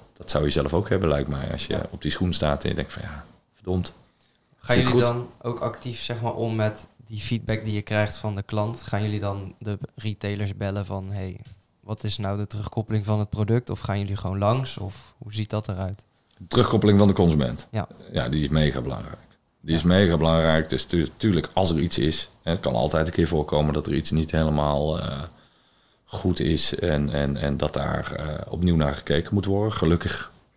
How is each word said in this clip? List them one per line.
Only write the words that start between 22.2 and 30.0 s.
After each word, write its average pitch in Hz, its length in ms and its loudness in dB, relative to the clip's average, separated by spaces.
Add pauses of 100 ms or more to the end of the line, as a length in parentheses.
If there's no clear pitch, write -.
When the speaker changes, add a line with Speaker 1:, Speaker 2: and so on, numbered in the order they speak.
Speaker 1:
hè, 82 100 -4
het - 80 0
kan 64 160 -2
altijd 76 320 2
een 85 60 -6
keer 82 140 4
voorkomen 76 460 2
dat 73 140 -2
er 73 60 -2
iets 80 180 0
niet 78 200 0
helemaal, 76 680 0
eh, 69 220 -6 (840)
goed - 340 -2
is - 400 0
en, 73 300 0
en, 71 280 -2
en 71 200 -2
dat 73 160 -2
daar, - 400 -4
eh, - 380 -8
opnieuw 87 240 2
naar 73 200 2
gekeken - 380 0
moet 98 120 2
worden. 101 280 0
Gelukkig - 580 0 (260)